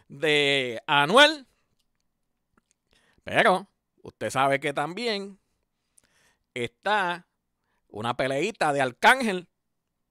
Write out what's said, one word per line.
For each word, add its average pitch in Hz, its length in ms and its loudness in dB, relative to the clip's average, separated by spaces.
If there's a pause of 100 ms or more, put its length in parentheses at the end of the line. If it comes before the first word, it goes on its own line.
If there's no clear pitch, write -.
de 139 800 0
Anuel. 240 580 4 (1800)
Pero 185 460 0 (340)
usted - 260 -10
sabe 135 320 0
que 147 140 -6
también 196 640 -6 (1120)
está 175 760 -4 (600)
una 113 260 -6
peleita 147 600 -2
de 139 80 0
Arcángel 202 680 2 (640)